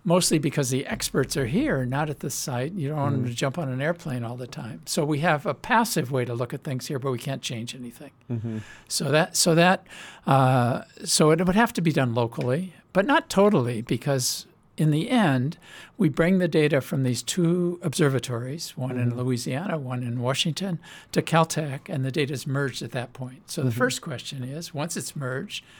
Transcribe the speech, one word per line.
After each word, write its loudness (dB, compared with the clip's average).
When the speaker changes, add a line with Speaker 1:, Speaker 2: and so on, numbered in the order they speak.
Speaker 1:
mostly 4
because 0
the -2
experts -2
are 0
here, 0
not -2
at -8
the -8
site. -4
You -4
don't -4
want 0
them 0
Speaker 2:
Mm-hmm. -4
Speaker 1:
to -8
jump -2
on -4
an -4
airplane -4
all -8
the -10
time. -12
So -2
we 0
have 2
a 0
passive 0
way 0
to -4
look -4
at -8
things -6
here, -4
but -4
we -2
can't -6
change -8
anything. -16
Speaker 2:
Mm-hmm. -4
Speaker 1:
So -2
that, 2
so 4
that, 6
uh, 4
so 4
it 4
would 4
have 4
to -2
be 4
done 2
locally, -2
but 4
not 2
totally, 4
because -2
in 2
the 2
end, 2
we 4
bring 4
the 2
data 2
from -2
these 0
two 0
observatories, -2
one -4
in 2
Speaker 2:
Mm-hmm. -4
Speaker 1:
Louisiana, -2
one -6
in -4
Washington, -2
to 2
Caltech, 0
and -2
the -2
data's -2
merged -2
at -8
that -8
point. -14
So -6
the 2
Speaker 2:
Mm-hmm. -2
Speaker 1:
first 0
question -10
is, -10
once -6
it's -8
merged, -8